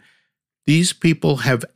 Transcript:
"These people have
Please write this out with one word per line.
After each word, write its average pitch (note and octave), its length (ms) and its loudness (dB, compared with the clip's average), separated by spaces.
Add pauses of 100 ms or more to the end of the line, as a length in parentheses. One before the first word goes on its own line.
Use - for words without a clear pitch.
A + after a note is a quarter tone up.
(640)
"These E3 280 2
people D#3 440 0
have A#2+ 260 -2 (120)